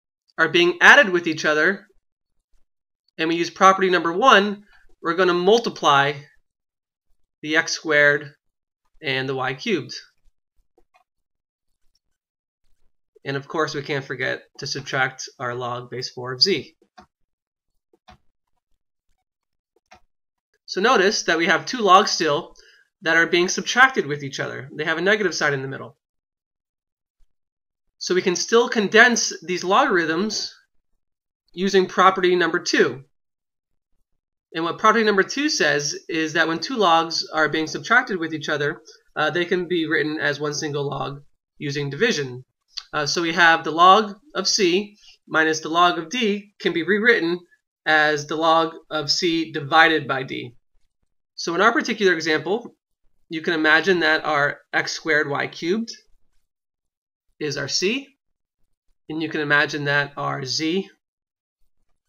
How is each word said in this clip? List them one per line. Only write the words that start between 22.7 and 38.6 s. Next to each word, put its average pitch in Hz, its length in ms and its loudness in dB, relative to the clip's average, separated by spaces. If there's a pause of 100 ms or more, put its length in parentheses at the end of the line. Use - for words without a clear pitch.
that 165 140 0
are 165 100 4
being 175 220 2
subtracted 240 560 2
with 143 180 -6
each 135 160 -10
other. 127 380 -8
They 151 80 -6
have 165 140 -2
a - 20 -6
negative 202 340 0
sign 147 200 -2
in 135 80 -4
the 135 60 -8
middle. 123 280 -14 (2000)
So - 180 -4
we 180 60 2
can 180 160 0
still 233 320 2
condense 220 720 4
these 175 240 -6
logarithms 196 880 0 (1000)
using 190 320 2
property 185 500 2
number 170 220 0
two. 170 460 0 (1500)
And 165 120 -6
what 160 120 -4
property 220 260 4
number 208 200 4
two 285 260 -2
says 147 500 0 (120)
is 160 240 -2
that 160 120 2
when 165 120 -2
two 262 180 -8
logs 165 560 2
are 151 160 2
being 156 180 -2
subtracted 226 520 -2
with 160 160 -6
each 151 160 -8
other, 147 320 -4 (340)